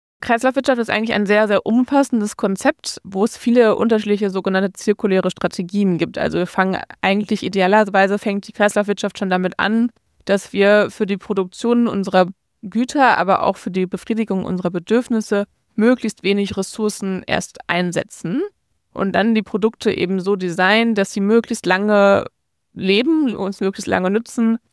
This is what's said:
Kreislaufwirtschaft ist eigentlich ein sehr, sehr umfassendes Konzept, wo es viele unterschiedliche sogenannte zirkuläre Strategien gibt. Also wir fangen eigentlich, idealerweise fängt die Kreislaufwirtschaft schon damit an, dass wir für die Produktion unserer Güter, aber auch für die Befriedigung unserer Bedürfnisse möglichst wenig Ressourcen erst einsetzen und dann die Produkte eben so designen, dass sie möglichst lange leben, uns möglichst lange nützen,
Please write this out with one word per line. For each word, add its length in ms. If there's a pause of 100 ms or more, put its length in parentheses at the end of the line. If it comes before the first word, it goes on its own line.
(220)
Kreislaufwirtschaft 580
ist 100
eigentlich 240
ein 120
sehr, 220
sehr 180
umfassendes 720
Konzept, 680
wo 220
es 100
viele 400
unterschiedliche 540
sogenannte 420
zirkuläre 580
Strategien 680
gibt. 200
Also 200
wir 100
fangen 320 (220)
eigentlich, 420
idealerweise 720
fängt 300
die 60
Kreislaufwirtschaft 680
schon 100
damit 300
an, 300 (340)
dass 300
wir 360
für 160
die 120
Produktion 680
unserer 400 (340)
Güter, 560
aber 260
auch 140
für 120
die 160
Befriedigung 600
unserer 260
Bedürfnisse 760 (300)
möglichst 480
wenig 340
Ressourcen 680
erst 400
einsetzen 760 (520)
und 180
dann 240
die 80
Produkte 480
eben 280
so 160
designen, 600
dass 180
sie 60
möglichst 480
lange 580 (480)
leben, 600
uns 260
möglichst 260
lange 220
nützen, 480 (160)